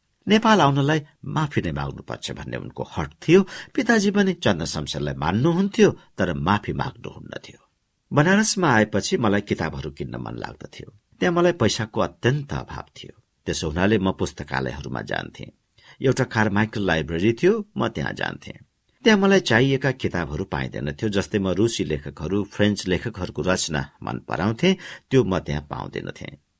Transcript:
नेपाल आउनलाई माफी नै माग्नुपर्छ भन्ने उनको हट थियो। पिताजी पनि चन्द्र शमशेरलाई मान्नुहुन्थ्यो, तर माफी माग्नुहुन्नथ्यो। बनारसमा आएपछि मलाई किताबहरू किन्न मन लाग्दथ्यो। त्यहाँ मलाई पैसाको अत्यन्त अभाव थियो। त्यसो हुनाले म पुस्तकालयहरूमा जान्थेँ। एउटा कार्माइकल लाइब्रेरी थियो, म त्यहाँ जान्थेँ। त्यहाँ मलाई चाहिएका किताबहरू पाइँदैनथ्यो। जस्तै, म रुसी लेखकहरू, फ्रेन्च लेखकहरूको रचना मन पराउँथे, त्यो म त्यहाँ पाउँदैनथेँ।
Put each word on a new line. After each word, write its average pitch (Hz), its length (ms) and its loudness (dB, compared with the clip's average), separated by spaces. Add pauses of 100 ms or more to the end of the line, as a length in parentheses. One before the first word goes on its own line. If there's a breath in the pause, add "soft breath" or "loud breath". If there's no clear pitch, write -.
(280)
नेपाल 214 340 6
आउनलाई 143 400 4 (240 loud breath)
माफी 147 360 -2
नै 85 100 -4
माग्नुपर्छ 67 600 -8
भन्ने 62 260 -10
उनको 62 300 -10 (100)
हट 76 160 -6 (140)
थियो। 190 200 6 (280 loud breath)
पिताजी 214 360 2
पनि 190 220 2
चन्द्र 92 320 0
शमशेरलाई 71 480 -4
मान्नुहुन्थ्यो, 165 760 2 (260 loud breath)
तर 87 160 0
माफी 82 400 0
माग्नुहुन्नथ्यो। - 960 -12 (440)
बनारसमा 180 600 4
आएपछि 107 440 2
मलाई 101 240 2
किताबहरू 78 500 -4
किन्न 64 240 -10
मन 60 200 -10
लाग्दथ्यो। - 580 -14 (260)
त्यहाँ 180 160 0
मलाई 175 160 4
पैसाको 110 500 0
अत्यन्त 143 520 -2
अभाव - 320 -8 (120)
थियो। - 260 -20 (220)
त्यसो 82 240 -4
हुनाले 92 280 2
म 95 140 2
पुस्तकालयहरूमा 67 920 -6
जान्थेँ। 50 460 -8 (540 soft breath)
एउटा 131 220 2
कार्माइकल 107 580 0
लाइब्रेरी 82 520 0
थियो, 202 320 2 (120)
म 123 100 0
त्यहाँ 62 260 -4
जान्थेँ। 50 400 -8 (500)
त्यहाँ 214 160 6
मलाई 196 200 6
चाहिएका 135 520 2
किताबहरू 85 540 -4
पाइँदैनथ्यो। 69 640 -6
जस्तै, 101 300 -2
म 95 80 0
रुसी 98 360 0
लेखकहरू, 78 600 -4
फ्रेन्च 104 440 0
लेखकहरूको 90 540 -4
रचना 80 500 -2 (120)
मन 60 160 -6
पराउँथे, 113 580 0 (340 loud breath)
त्यो 131 120 4
म 95 160 0
त्यहाँ 73 300 -6
पाउँदैनथेँ। - 680 -10 (220)